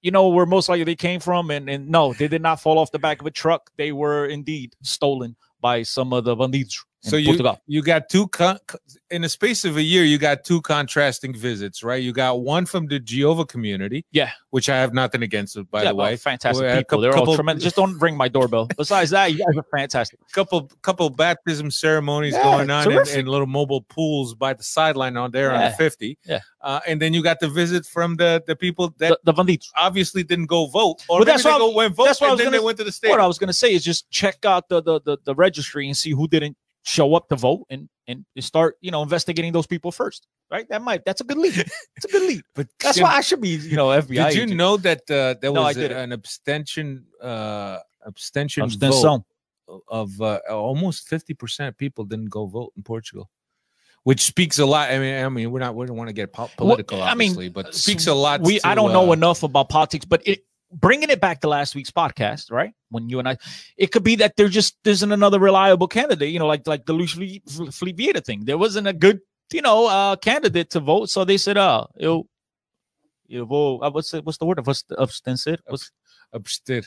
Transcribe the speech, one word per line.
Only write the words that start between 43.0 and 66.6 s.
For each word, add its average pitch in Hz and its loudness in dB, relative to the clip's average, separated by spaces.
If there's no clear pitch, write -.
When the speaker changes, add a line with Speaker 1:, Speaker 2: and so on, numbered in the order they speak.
Speaker 1:
why 339 6
I 285 4
should 359 -2
be, 180 -2
you 151 -4
know, 135 4
F 143 4
B 127 -4
I 131 4
Speaker 2:
did 156 2
you 214 2
Speaker 1:
agent. 208 -2
Speaker 2:
know 190 4
that, 180 -2
uh, 131 0
there 139 -2
Speaker 1:
No, 156 2
I 151 2
Speaker 2:
was 143 -2
a, - -4
Speaker 1:
didn't. 131 -4
Speaker 2:
an 123 -8
abstention, 143 -8
uh, 107 -8
abstention 143 -6
Speaker 1:
Abstention. 131 4
Speaker 2:
vote 92 -20
of, 104 -8
uh, 107 -2
almost 135 -4
fifty 160 -8
percent 135 -10
of - -18
people 135 -8
didn't 110 -8
go 107 -8
vote 104 -12
in 101 -18
Portugal, 104 -14
which 131 4
speaks - 0
a 147 4
lot. 147 2
I 135 0
mean, 135 -4
I 131 -2
mean, 117 -4
we're 127 -6
not, 123 -6
we 123 -8
don't 123 -10
wanna 113 -10
get 101 -10
po-, 113 -10
Speaker 1:
Well, 120 -12
Speaker 2:
political, 107 2
Speaker 1:
I - 0
mean, 226 2
Speaker 2:
obviously, 185 -6
but 190 -10
Speaker 1:
uh, - -18
Speaker 2:
speaks 170 -2
a 165 2
lot 143 2
Speaker 1:
we, 190 4
I 180 2
Speaker 2:
to, - -
Speaker 1:
don't 208 4
know 185 6
Speaker 2:
uh, 165 8
Speaker 1:
enough 165 2
about 139 2
politics, 156 0
but - 2
it, 196 -2
bringing 254 2
it 254 4
back 170 0
to 156 -2
last 143 -2
week's 139 -12
podcast, 117 -4
right? 147 -4
When 117 -8
you 127 -4
and 127 -4
I, 131 -4
it 190 0
could 214 2
be 226 4
that 208 2
there 208 6
just 196 0
isn't 208 2
another 202 4
reliable 190 6
candidate, 208 0
you 170 -4
know, 160 0
like, 151 0